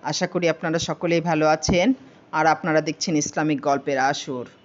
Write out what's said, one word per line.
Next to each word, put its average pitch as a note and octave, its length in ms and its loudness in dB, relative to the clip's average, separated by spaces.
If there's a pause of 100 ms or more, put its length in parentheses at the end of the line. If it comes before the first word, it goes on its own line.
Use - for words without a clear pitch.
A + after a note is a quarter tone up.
(120)
আশা F3 220 -4
করি F3 200 0
আপনারা D#3+ 260 -2 (100)
সকলেই E3+ 400 0
ভালো D#3 160 2 (100)
আছেন F3 320 0 (500)
আর D#3 80 2 (100)
আপনারা D#3 320 2
দেখছেন D#3+ 260 -4 (100)
ইসলামিক D3+ 440 -2
গল্পের C#3 320 0 (120)
আসর। B2+ 340 -6 (200)